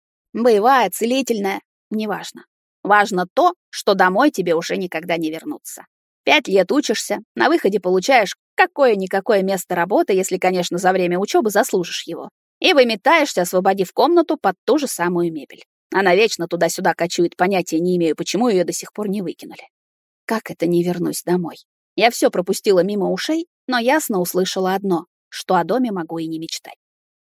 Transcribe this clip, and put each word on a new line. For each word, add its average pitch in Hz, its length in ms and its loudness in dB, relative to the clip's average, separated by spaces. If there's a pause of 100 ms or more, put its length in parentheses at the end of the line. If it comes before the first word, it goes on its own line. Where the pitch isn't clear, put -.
(340)
Боевая, 226 560 4
целительная, 220 720 -2 (280)
неважно. 214 560 -8 (380)
Важно 202 500 2
то, 339 200 4 (160)
что - 240 0
домой 190 380 4
тебе 175 220 -2
уже 170 240 -2
никогда 170 400 -4
не 160 140 -4
вернуться. - 540 -12 (380)
Пять 294 240 2
лет 190 240 2
учишься, - 480 -2 (160)
на 233 140 2
выходе 214 300 2
получаешь 185 560 2 (200)
какое-никакое 202 880 2
место 190 320 -4
работы, 202 380 0
если, 185 240 0
конечно, 180 400 -2
за 180 140 2
время 180 280 0
учёбы 220 320 0
заслужишь 196 560 -2
его, 156 220 -12 (300)
и - 140 2
выметаешься, 269 720 2
освободив 190 500 0
комнату 330 440 2
под 190 180 -2 (100)
ту 254 120 2
же 285 100 -2
самую 175 440 -2
мебель. 147 320 -16 (300)
Она 185 220 4
вечно 190 320 0
туда-сюда 175 480 0
кочует, 170 400 -2
понятия 180 440 0
не 180 180 2
имею, 165 180 0
почему 202 340 -2
её 180 160 2
до 170 80 -6
сих - 180 -10
пор 208 160 -8
не 202 140 -4
выкинули. - 480 -14 (560)
Как 220 240 -6
это 175 160 -6
не 175 180 2
вернусь 175 400 -4
домой? 170 340 -2 (380)
Я 214 140 4
всё 240 220 0
пропустила 185 520 0
мимо 190 280 -2
ушей, 311 360 -4 (200)
но 254 100 -2
ясно 240 420 0
услышала 185 540 -2
одно, 190 320 -2 (240)
что - 260 -4
о 170 80 2
доме 226 280 0
могу 165 260 -8
и 165 100 -6
не 160 120 -8
мечтать. - 380 -14 (540)